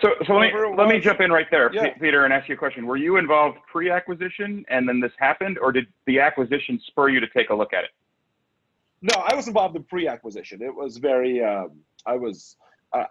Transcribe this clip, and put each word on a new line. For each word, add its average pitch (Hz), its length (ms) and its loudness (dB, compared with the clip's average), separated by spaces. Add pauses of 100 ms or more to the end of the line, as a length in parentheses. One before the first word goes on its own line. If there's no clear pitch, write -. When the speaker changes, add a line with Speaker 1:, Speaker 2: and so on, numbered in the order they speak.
Speaker 1:
So, 208 140 4 (100)
so 208 80 2
let 208 80 6
me, 220 100 4
Speaker 2:
whoever 214 140 -2
it 196 120 -4
Speaker 1:
let 214 120 6
me 226 60 4
Speaker 2:
was 180 100 -2
Speaker 1:
jump 196 160 2
in 180 100 4
right 160 180 2
there, 135 240 4
Speaker 2:
Yeah. 214 200 -2
Speaker 1:
P-, - 80 -20
Peter, 143 240 4
and 135 80 2
ask 135 160 -2
you 135 60 -4
a - 20 -20
question. 131 280 -6
Were 127 120 -4
you 165 180 0
involved 151 440 2 (120)
pre-acquisition 180 960 -4
and 127 220 0
then 123 100 0
this 123 180 -2
happened, 165 420 0
or 131 120 2
did 123 160 -2 (180)
the 131 140 2
acquisition 135 640 -2
spur 139 220 0
you 131 140 2
to 113 80 -4
take 120 200 0
a 107 60 2
look 104 160 -2
at 92 140 -2
it? - 60 -14 (1120)
Speaker 2:
No, 190 240 0
I 240 100 0
was 269 120 -6
involved 190 300 0
in 151 80 -10
pre-acquisition. 117 760 -8
It 127 140 -10
was 123 220 -10
very, 127 440 0
um, 95 380 -4 (260)
I 123 120 -2
was, 113 400 -10 (340)
I, 120 180 -4